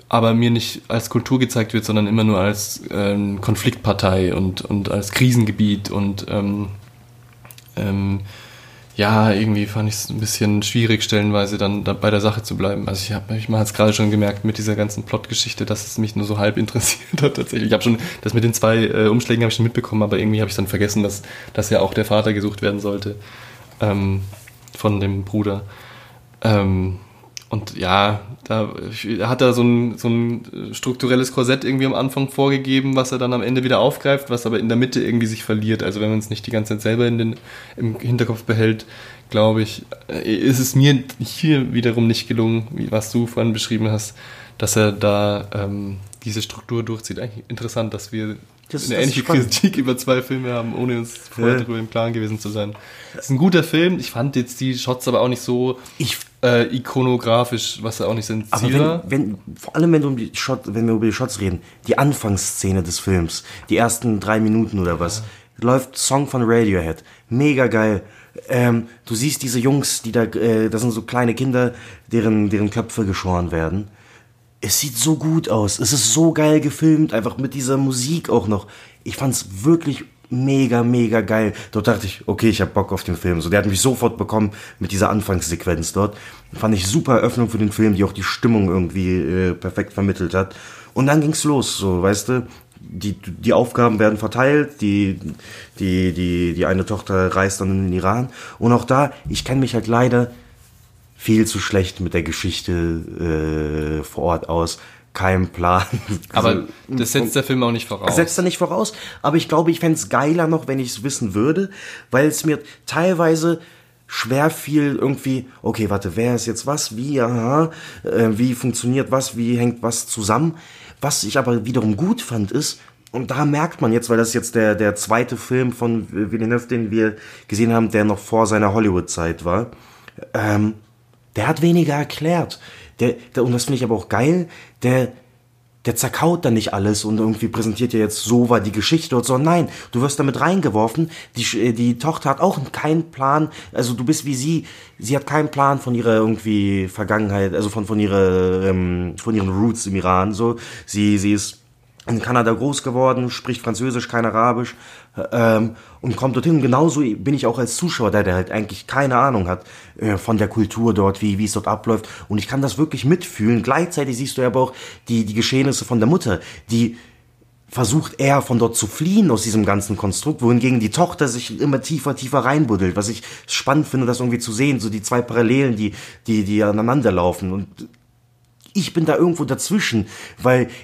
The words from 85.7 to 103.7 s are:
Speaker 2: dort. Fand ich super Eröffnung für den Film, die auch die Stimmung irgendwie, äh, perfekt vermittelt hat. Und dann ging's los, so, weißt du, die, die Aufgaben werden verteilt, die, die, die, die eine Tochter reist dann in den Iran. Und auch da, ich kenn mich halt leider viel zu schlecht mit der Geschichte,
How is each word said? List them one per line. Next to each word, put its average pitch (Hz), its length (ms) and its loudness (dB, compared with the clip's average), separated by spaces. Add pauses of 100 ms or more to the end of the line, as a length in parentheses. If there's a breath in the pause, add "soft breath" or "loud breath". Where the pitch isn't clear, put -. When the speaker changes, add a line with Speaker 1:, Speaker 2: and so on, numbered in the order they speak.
Speaker 2:
dort. 104 200 0 (380 loud breath)
Fand 110 220 0
ich 92 120 0
super 135 300 2
Eröffnung 120 320 2
für 110 80 -6
den 101 160 0
Film, 110 220 4
die 95 100 2
auch 90 80 0
die 98 100 -8
Stimmung 107 460 2
irgendwie, 90 480 0
äh, 90 380 0
perfekt - 400 -6
vermittelt 92 400 0
hat. 95 200 -2 (380 loud breath)
Und 131 140 2
dann 151 160 4
ging's 151 220 -2
los, 143 340 0
so, 92 240 0
weißt 101 260 0
du, 123 180 0 (340 loud breath)
die, 95 340 -8
die - 400 -2
Aufgaben 120 440 4
werden 107 200 4
verteilt, 135 640 0
die, 101 360 2 (600 loud breath)
die, 92 340 2
die, 87 420 0
die 82 120 0
eine 92 180 0
Tochter 95 500 -2
reist 95 280 0
dann 95 80 0
in 95 160 0
den 90 80 -2
Iran. 101 340 0 (300 loud breath)
Und 117 140 4
auch 117 120 2
da, 135 260 2 (180 loud breath)
ich - 160 -4
kenn 131 140 -2
mich 127 160 0
halt 107 120 -2
leider 120 440 2 (840 loud breath)
viel 110 300 4
zu 104 120 -4
schlecht 95 420 -2
mit 87 140 -4
der 87 80 0
Geschichte, 80 1800 -2